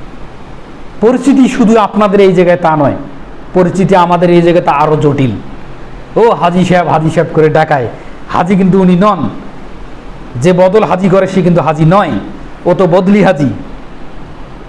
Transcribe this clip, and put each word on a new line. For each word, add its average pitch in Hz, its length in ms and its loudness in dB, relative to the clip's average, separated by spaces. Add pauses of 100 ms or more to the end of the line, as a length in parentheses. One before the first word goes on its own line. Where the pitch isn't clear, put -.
(1000)
পরিচিতি 254 480 4
শুধু 226 280 2
আপনাদের 202 440 2
এই 190 120 6
জায়গায় 175 240 4
তা 160 200 0
নয়, 147 200 0 (580)
পরিচিতি 185 420 2
আমাদের 175 340 2
এই 175 120 6
জায়গায় 170 220 2
তা 165 80 2
আরও 151 240 2
জটিল। 135 340 0 (880)
"ও 220 140 4
হাজি 175 340 0
সাহেব, 175 240 2
হাজি 156 220 0
সাহেব" 165 240 0
করে 156 140 4
ডাকায়, 156 400 0 (400)
হাজি 170 280 0
কিন্তু 190 240 2
উনি 180 160 4
নন। 175 320 0 (1080)
যে 156 160 2
বদল 185 320 4
হাজি 180 240 0
করে 185 180 4
সে 185 160 0
কিন্তু 170 200 2
হাজি 156 220 0
নয়, 180 260 4 (540)
ও 180 100 2
তো 185 120 2
বদলি 190 380 4
হাজি, 151 240 2 (1200)